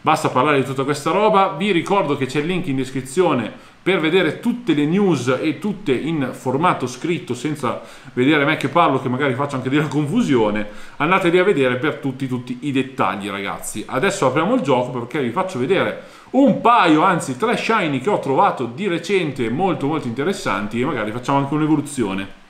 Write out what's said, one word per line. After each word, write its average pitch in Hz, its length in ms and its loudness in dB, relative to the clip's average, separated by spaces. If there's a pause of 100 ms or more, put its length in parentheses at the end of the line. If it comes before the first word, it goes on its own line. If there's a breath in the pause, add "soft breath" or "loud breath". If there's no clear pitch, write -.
basta 156 280 0
parlare 139 300 2
di 127 60 0
tutta 135 180 -4
questa 143 260 -2
roba. 196 480 2
Vi 202 140 -2
ricordo 170 440 0
che 127 120 -2
c'è 147 140 -2
il 143 40 -4
link 175 220 -2
in 139 80 -2
descrizione 131 760 -2 (300 loud breath)
per 185 180 0
vedere 156 400 2
tutte 233 360 0
le 147 100 2
news 156 560 2
e 147 160 -2
tutte - 360 -4
in 131 380 -2
formato 143 540 -2
scritto, 147 480 -4
senza 123 480 -4 (320 loud breath)
vedere 139 320 4
me 156 100 2
che 143 140 -2
parlo, 151 320 2
che 131 80 -4
magari 131 240 0
faccio 139 220 -4
anche 127 140 -4
della 151 180 2
confusione. 139 840 2 (280 loud breath)
Andateli 170 420 2
a 180 40 4
vedere 139 340 2
per 143 180 -2
tutti, 135 320 -6
tutti 123 340 -6
i 147 100 -4
dettagli, 107 580 -2
ragazzi. 98 580 -8
Adesso 135 400 0
apriamo 160 260 2
il 262 80 2
gioco, 131 300 0
perché 127 320 -6
vi 117 80 -2
faccio 180 260 -4
vedere 127 460 0 (280 loud breath)
un 247 300 4
paio, 175 400 6
anzi 170 340 2
tre 220 220 0
shiny 175 420 0
che 160 120 -2
ho 180 80 2
trovato 147 460 2
di 123 220 -6
recente 165 600 0
molto, 143 380 0
molto 151 200 -2
interessanti, 117 720 -2
e 123 60 2
magari 113 260 -2
facciamo 123 280 0
anche 139 160 -2
un'evoluzione. 139 960 -2